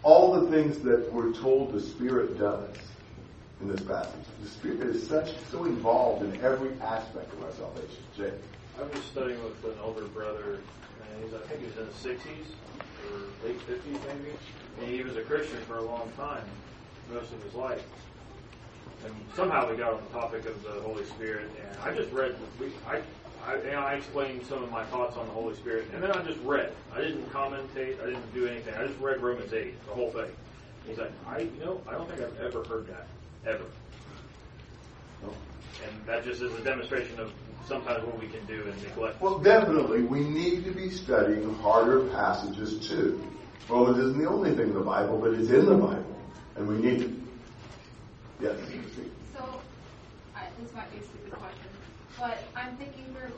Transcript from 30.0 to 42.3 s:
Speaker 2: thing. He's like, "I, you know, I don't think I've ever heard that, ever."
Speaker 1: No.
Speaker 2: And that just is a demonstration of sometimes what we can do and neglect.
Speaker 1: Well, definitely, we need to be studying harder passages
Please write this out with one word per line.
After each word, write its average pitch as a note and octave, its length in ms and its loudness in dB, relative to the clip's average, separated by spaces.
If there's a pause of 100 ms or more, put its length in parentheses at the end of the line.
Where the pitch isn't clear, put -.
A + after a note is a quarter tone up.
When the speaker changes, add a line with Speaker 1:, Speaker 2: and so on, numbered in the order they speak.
Speaker 2:
thing. A2+ 200 -4 (560)
He's - 120 -8
like, - 140 -6 (140)
"I, A#2+ 140 -4
you - 100 -2 (100)
know, F#3 280 -4
I - 40 -8
don't E3+ 180 -6
think - 120 -8
I've - 180 -6
ever A2+ 240 -4
heard A2 240 -4
that, - 180 -12 (400)
ever." A2 180 -2 (1600)
Speaker 1:
No. G2+ 100 -10 (540)
Speaker 2:
And G#2+ 200 -10
that A#2+ 180 0
just B2 180 -4
is A#2+ 100 -2
a A2+ 100 -6
demonstration B2 560 -2
of A2 140 -6 (340)
sometimes A#2+ 380 -2
what A2+ 160 -4
we G#2+ 60 -6
can G#2+ 180 -8
do A2 200 -6
and G2 180 -6
neglect. - 400 -2
Speaker 1:
Well, A3 160 4
definitely, D#3 640 10
we C3+ 180 4
need E3+ 440 4
to F#3 80 -2
be F#3 180 -2
studying G#2+ 640 4
harder A2+ 520 8
passages G#2 760 0